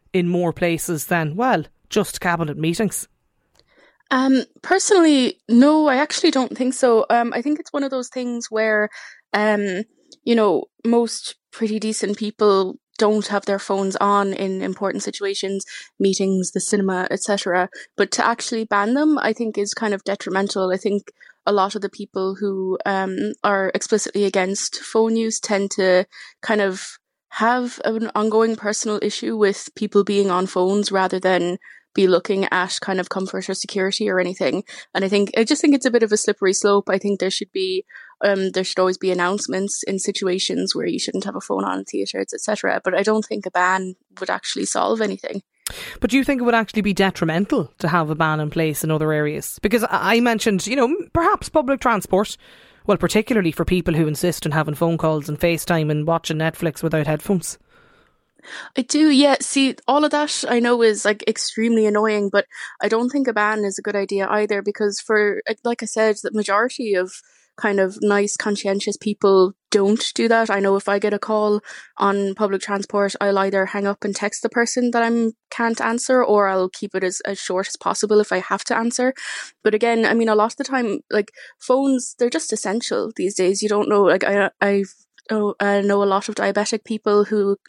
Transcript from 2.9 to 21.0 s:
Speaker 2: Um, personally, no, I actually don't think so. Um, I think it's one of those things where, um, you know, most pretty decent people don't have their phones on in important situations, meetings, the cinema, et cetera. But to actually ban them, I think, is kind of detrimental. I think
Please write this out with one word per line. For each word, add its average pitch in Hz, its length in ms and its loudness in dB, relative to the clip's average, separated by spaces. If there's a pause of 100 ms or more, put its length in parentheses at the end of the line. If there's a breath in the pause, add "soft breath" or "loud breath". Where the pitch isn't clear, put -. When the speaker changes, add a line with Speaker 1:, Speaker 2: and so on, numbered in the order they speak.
Speaker 2:
Um, 262 320 2 (180)
personally, 330 760 4 (100)
no, 294 380 6
I 269 80 4
actually 302 340 0
don't 254 260 0
think 254 200 -2
so. 233 340 4
Um, 233 240 2
I 240 80 -2
think 294 180 -2
it's - 140 -12
one 277 100 -2
of 277 60 -4
those 254 200 -6
things 240 420 -8
where, 214 380 2 (440 loud breath)
um, 208 520 0 (380)
you 233 120 2
know, 208 300 4 (200)
most 233 500 0 (160)
pretty 214 280 -4
decent 208 380 -4
people 202 580 0 (240)
don't 214 280 2
have 202 180 -4
their 196 120 0
phones 196 380 -4
on 202 380 2
in 190 280 -4
important 190 400 -4
situations, 196 640 -6 (340 loud breath)
meetings, 190 520 0
the 190 80 -4
cinema, 190 500 -2
et - 140 -6
cetera. 185 460 0 (280 loud breath)
But 202 140 0
to - 140 0
actually 233 400 -2
ban 208 280 0
them, 302 240 2
I 220 160 0
think, 220 240 -6
is 202 160 -4
kind 208 220 -2
of 196 80 -8
detrimental. 190 680 -2
I 190 60 0
think 202 340 -4 (360 soft breath)